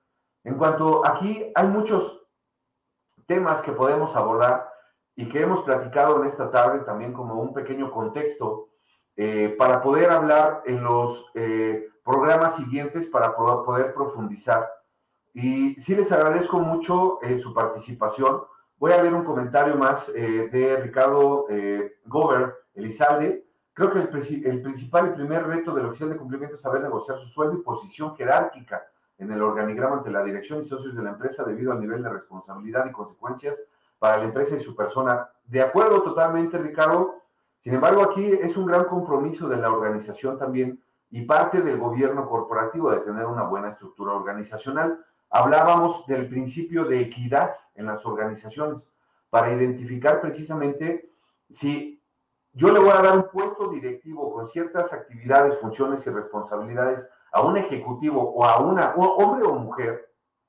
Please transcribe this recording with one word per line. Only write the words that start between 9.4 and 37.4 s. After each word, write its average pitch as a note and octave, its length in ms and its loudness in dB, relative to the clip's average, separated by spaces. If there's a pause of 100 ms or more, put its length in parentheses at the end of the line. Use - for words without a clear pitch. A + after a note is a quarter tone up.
para B2+ 240 6
poder D#3 300 4
hablar D3+ 560 4
en B2 180 -4
los... A#2+ 500 -2
Eh, A2 540 -2 (160)
programas C#3 520 2
siguientes C#3+ 500 -6
para A#2 280 0
pro-, A#2+ 280 2
poder B2 320 0
profundizar. A2+ 760 -2 (640)
Y C3+ 440 0
sí - 180 -2
les G3 180 2
agradezco E3 460 4
mucho, F3 640 2
eh, B2+ 160 0
su B2 160 -10
participación. A2+ 880 0 (340)
Voy D#3+ 160 4
a F3 80 8
leer E3+ 140 4
un E3+ 100 0
comentario C#3+ 520 0
más, C3 340 0
eh, A2+ 420 -2
de C3 240 2
Ricardo, C#3 720 2
eh, G2+ 460 -4 (100)
Gober C3 500 0 (200)
Elizalde. D3 720 0 (260)
"Creo F#3+ 180 2
que F#3+ 100 0
el E3 100 -2
preci-, C#3+ 340 -6
el B2+ 160 -2
principal C3+ 480 0
y - 60 -4
primer D3 320 -4
reto E3 280 -4
del B2+ 120 -2
oficial C3 240 -6
de D#3 80 -8
cumplimiento C#3 380 -12
es - 40 -20
saber C3 220 -4
negociar C#3 360 -6
su B2 100 -20
sueldo D3+ 260 -2
y F3+ 80 -6
posición - 540 -10
jerárquica A#2+ 680 -2 (320)
en G2 160 -12
el G#2+ 80 -4
organigrama A2 560 -2
ante A2 140 -8
la G2 120 -2
dirección G2+ 380 -8
y C#3+ 60 -10
socios C3 280 -12
de A#2 80 -8
la G2+ 80 -8
empresa A2 340 -8
debido A#2 280 -4
al A2 80 -6
nivel A2+ 220 -6
de A#2 80 -8
responsabilidad A2+ 760 -8
y C3+ 80 -10
consecuencias C#3 720 -10 (360)
para G#2+ 200 4
la A2+ 60 -2
empresa C#3+ 320 -2
y - 40 -4
su - 160 -14
persona". B2+ 540 -2 (160)
De B2+ 160 2
acuerdo G3 400 4
totalmente, E3 560 0
Ricardo. D#3 560 2 (480)